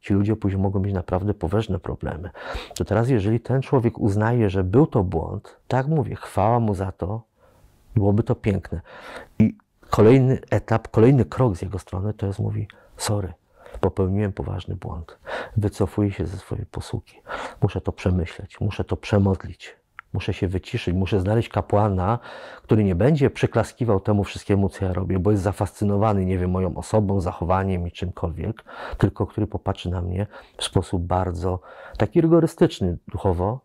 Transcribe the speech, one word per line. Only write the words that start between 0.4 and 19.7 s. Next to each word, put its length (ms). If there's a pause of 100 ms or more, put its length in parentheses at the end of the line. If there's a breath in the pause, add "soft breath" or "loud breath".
mogą 180
mieć 140
naprawdę 400
poważne 440
problemy. 520 (440 loud breath)
To 100
teraz, 240
jeżeli 320
ten 220
człowiek 360
uznaje, 520
że 140
był 220
to 180
błąd, 520 (120)
tak 180
mówię, 300
chwała 440
mu 140
za 180
to, 300 (720 soft breath)
byłoby 280
to 120
piękne. 460 (580 loud breath)
I 180 (340)
kolejny 480 (120)
etap, 380
kolejny 360
krok 320
z 60
jego 160
strony 360
to 120
jest, 120
mówi, 300 (280 loud breath)
sorry, 360 (480 loud breath)
popełniłem 520
poważny 440
błąd, 420 (380 loud breath)
wycofuję 560
się 140
ze 100
swojej 300
posługi, 460 (500 loud breath)
muszę 180
to 120
przemyśleć, 680
muszę 240
to 120
przemodlić, 800 (360)